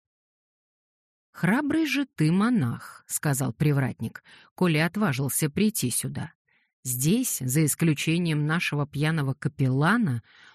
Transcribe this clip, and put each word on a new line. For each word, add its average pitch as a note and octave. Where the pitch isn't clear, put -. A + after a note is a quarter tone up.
«Храбрый D4
же C4+
ты D#3
монах», F#3
сказал C3
привратник, C#3
«коли E3
отважился D#3
прийти F#3
сюда. C#3+
Здесь, D3
за C3
исключением D#3+
нашего D3+
пьяного D3
капеллана, C#3